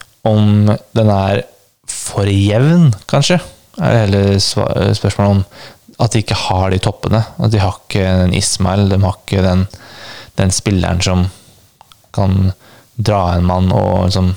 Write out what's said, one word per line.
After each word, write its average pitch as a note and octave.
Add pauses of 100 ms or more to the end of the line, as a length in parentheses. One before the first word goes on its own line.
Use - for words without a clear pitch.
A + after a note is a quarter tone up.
(280)
Om G#2 (180)
den A2
er G2 (440)
for -
jevn, A#2 (180)
kanskje, C#3+ (320)
er C#3
det A2+
hele G2
sva-, -
spørsmålet G2+
om F#2+ (540)
at A#2+
de A2
ikke -
har F#2+
de F#2
toppene. G2+ (120)
At A2+
de G#2+
har F#2+
ikke - (140)
den F2+
Ismail, F#2+
de F#2+
har F#2+
ikke F#2+
den, F#2 (680)
den F#2+
spilleren F2
som F#2 (840)
kan F#2+ (400)
dra G#2
en F2
mann F#2
og F#2+
liksom F#2